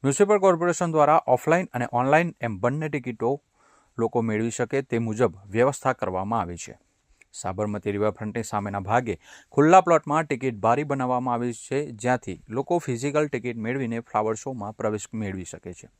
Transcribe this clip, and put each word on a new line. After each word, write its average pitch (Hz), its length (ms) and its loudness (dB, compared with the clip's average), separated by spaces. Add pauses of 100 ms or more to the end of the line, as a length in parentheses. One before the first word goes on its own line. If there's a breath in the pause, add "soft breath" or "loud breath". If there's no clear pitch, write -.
મ્યુનિસિપલ 196 340 4
કોર્પોરેશન 175 540 2
દ્વારા 151 340 4
ઓફલાઈન 160 480 2
અને 123 180 -2
ઓનલાઈન 143 480 2
એમ 110 200 -6
બંને 143 280 -2
ટિકિટો 127 540 -4 (560 soft breath)
લોકો 113 240 0
મેળવી 113 280 0
શકે 131 320 -2
તે 120 160 -2
મુજબ 113 380 0 (100)
વ્યવસ્થા 123 460 2
કરવામાં 95 480 -2
આવી 87 160 -6
છે. - 220 -16 (540)
સાબરમતી 104 580 -4
રિવરફ્રન્ટની 104 520 -2
સામેના 101 380 -4
ભાગે 107 380 0 (320 loud breath)
ખુલ્લા 165 300 8
પ્લોટમાં 160 440 2
ટિકિટ 131 300 -4
બારી 117 300 2
બનાવવામાં 127 500 -2
આવી 120 180 -4
છે, 139 400 -6
જ્યાંથી 113 560 -2
લોકો 139 300 -2
ફિઝિકલ 143 480 -2
ટિકિટ 123 300 -6
મેળવીને 117 440 -4
ફ્લાવર 110 340 -2
શોમાં 110 420 -10
પ્રવેશ 107 380 -4
મેળવી 98 300 -6
શકે - 280 -14
છે. - 160 -20 (120)